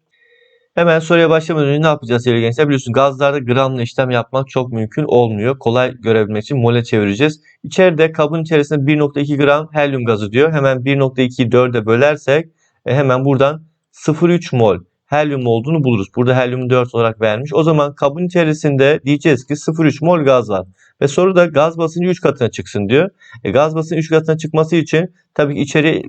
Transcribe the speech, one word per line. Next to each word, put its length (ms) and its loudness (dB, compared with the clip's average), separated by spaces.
Hemen 240 2
soruya 320 2
başlamadan 380 0
önce 140 0
ne 40 2
yapacağız 380 0
sevgili 160 2
gençler? 260 0
Biliyorsunuz 280 -2
gazlarda 440 0
gramla 440 0
işlem 280 -2
yapmak 380 -2
çok 240 -4
mümkün 320 -4
olmuyor. 540 0
Kolay 360 -2
görebilmek 480 -2
için 160 -4
mole 260 2
çevireceğiz. 560 0
İçeride 500 2
kabın 300 -2
içerisinde 440 0
bir 120 2
nokta 220 -2
iki 160 -2
gram 360 0
helyum 320 -2
gazı 280 -2
diyor. 200 2
Hemen 320 0
bir 140 0
nokta 240 0
ikiyi 300 -2
dörde 340 2
bölersek, 640 0
e, 80 0
hemen 300 2
buradan 400 0
sıfır 380 0
üç 220 -2
mol 240 2
helyum 400 -2
olduğunu 380 0
buluruz. 320 0
Burada 200 2
helyumu 340 -2
dört 240 0
olarak 260 -2
vermiş. 340 -2
O 80 2
zaman 320 0
kabın 320 -2
içerisinde 760 0
diyeceğiz 420 0
ki 100 -4
sıfır 280 -4
üç 180 0
mol 180 2
gaz 300 2
var. 160 -4
Ve 80 0
soruda 360 2
gaz 340 0
basıncı 300 -2
üç 120 -2
katına 300 -2
çıksın 380 -8
diyor. 220 2
E, 60 -2
gaz 240 2
basıncı 260 -4
üç 100 -6
katına 280 0
çıkması 380 -2
için 380 -2
tabii 200 0
ki 60 -6
içeri, 480 0